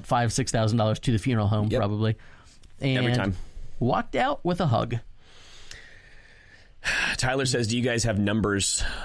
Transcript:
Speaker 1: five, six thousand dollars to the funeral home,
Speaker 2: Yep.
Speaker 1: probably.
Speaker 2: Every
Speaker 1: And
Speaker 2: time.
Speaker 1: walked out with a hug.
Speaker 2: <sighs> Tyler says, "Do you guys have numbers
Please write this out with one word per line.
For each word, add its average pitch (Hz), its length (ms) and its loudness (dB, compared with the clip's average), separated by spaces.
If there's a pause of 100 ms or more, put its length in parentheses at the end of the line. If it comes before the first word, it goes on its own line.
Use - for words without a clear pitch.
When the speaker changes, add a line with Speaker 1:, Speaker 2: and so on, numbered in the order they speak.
Speaker 1:
five, 120 300 2
six - 180 0
thousand 113 280 2
dollars 107 220 2
to 127 120 0
the 110 60 2
funeral 110 280 2
home, 107 240 2
Speaker 2:
Yep. 117 80 2
Speaker 1:
probably. 107 380 0 (640)
Speaker 2:
Every 131 320 2
Speaker 1:
And - 20 2
Speaker 2:
time. 98 220 0 (420)
Speaker 1:
walked 131 380 0
out 262 280 0
with 175 160 0
a 180 60 2
hug. 117 300 0 (1900)
Speaker 2:
<sighs> - 340 -2
Tyler 127 300 0
says, 120 220 2
"Do 117 80 2
you 123 60 2
guys 117 220 2
have 110 140 2
numbers 101 640 2 (220)